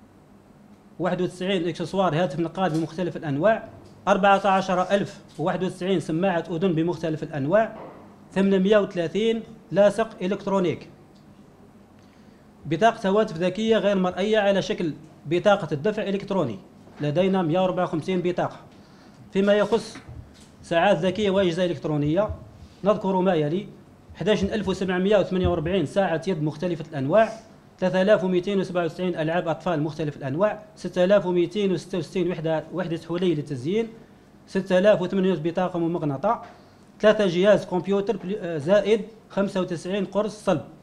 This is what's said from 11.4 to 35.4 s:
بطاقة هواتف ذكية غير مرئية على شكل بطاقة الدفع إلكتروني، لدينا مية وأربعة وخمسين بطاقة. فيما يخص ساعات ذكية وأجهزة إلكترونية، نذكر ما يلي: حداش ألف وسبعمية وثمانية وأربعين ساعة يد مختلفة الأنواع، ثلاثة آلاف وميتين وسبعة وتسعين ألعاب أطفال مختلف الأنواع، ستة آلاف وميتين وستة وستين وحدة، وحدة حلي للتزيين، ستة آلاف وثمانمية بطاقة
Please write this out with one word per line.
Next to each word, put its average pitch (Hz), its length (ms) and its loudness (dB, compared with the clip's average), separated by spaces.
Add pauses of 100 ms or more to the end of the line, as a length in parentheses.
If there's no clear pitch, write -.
بطاقة 190 420 2
هواتف 196 280 2
ذكية 190 400 0
غير 202 200 2
مرئية 185 420 0
على 196 240 2
شكل 185 300 -4 (340)
بطاقة 175 460 2
الدفع 208 300 -2
إلكتروني، 190 560 -4 (420)
لدينا 180 420 0
مية 170 180 0
وأربعة 180 240 0
وخمسين 180 400 -2
بطاقة. 175 320 -2 (760)
فيما 202 220 4
يخص 208 440 0 (640)
ساعات 170 360 2
ذكية 190 320 0
وأجهزة 185 340 2
إلكترونية، 156 680 0 (540)
نذكر 190 360 2
ما 185 140 4
يلي: 160 320 0 (480)
حداش 190 300 0
ألف 196 240 -4
وسبعمية 185 480 0
وثمانية 185 320 2
وأربعين 170 380 0
ساعة 165 400 0
يد 175 160 -2
مختلفة 160 480 -4
الأنواع، 165 420 2 (460)
ثلاثة 185 240 0
آلاف 196 220 4
وميتين 185 360 0
وسبعة 175 240 -2
وتسعين 180 340 -4
ألعاب 165 300 0
أطفال 156 340 -2
مختلف 156 340 -6
الأنواع، 185 460 -2 (140)
ستة 180 280 0
آلاف 190 220 4
وميتين 180 460 0
وستة 175 260 -4
وستين 175 320 -2
وحدة، 156 340 -2 (100)
وحدة 165 340 -4
حلي 175 260 0
للتزيين، 147 540 -2 (580)
ستة 185 320 0
آلاف 190 240 6
وثمانمية 185 320 0
بطاقة 170 440 -2